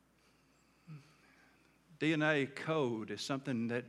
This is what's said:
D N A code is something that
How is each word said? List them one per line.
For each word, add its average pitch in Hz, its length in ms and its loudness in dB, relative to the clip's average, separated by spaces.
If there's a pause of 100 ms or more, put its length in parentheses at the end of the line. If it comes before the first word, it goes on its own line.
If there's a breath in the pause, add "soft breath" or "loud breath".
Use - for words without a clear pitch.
(2000 soft breath)
D 156 160 2
N 151 80 2
A 151 240 4
code 120 640 -2
is 104 140 -6
something 131 460 -2
that 123 200 -2